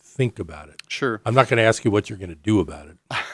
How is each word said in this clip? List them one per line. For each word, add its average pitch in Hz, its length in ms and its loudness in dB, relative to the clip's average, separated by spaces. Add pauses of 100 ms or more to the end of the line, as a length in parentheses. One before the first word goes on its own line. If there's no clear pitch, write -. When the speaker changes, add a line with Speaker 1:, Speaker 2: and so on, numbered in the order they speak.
Speaker 1:
think - 400 -4
about 78 300 -12
it. - 180 -20
Speaker 2:
Sure. 117 360 -4
Speaker 1:
I'm 110 100 -2
not 127 140 6
gonna 117 140 4
ask 110 220 4
you 113 80 4
what 104 180 0
you're 104 80 -12
gonna 90 160 -12
do 107 240 0
about - 300 -4
it. - 80 -20 (380)